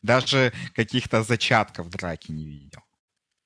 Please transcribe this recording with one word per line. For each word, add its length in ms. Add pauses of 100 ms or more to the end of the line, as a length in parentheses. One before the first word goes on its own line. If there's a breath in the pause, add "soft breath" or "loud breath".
Даже 500 (220 loud breath)
каких-то 500
зачатков 640
драки 420
не 140
видел. 340 (640)